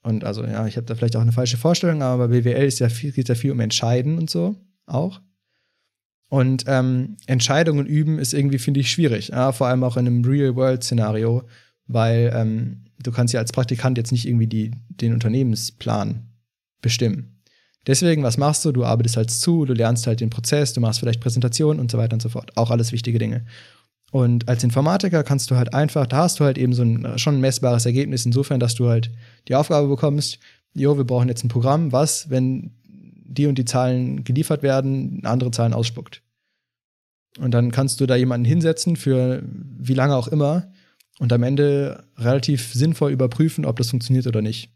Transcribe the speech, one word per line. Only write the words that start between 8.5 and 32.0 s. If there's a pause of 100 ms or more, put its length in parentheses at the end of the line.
finde
ich,
schwierig.
Ja,
vor
allem
auch
in
einem
Real-World-Szenario, (460)
weil,
ähm, (180)
du
kannst
ja
als
Praktikant
jetzt
nicht
irgendwie
die, (200)
den
Unternehmensplan (540)
bestimmen. (460)
Deswegen,
was
machst
du?
Du
arbeitest
halt
zu,
du
lernst
halt
den
Prozess,
du
machst
vielleicht
Präsentationen
und
so
weiter
und
so
fort.
Auch
alles
wichtige
Dinge. (680)
Und
als
Informatiker
kannst
du
halt
einfach,
da
hast
du
halt
eben
so
ein,
schon
ein
messbares
Ergebnis
insofern,
dass
du
halt (380)
die
Aufgabe
bekommst, (360)
jo,
wir
brauchen
jetzt
ein
Programm,
was,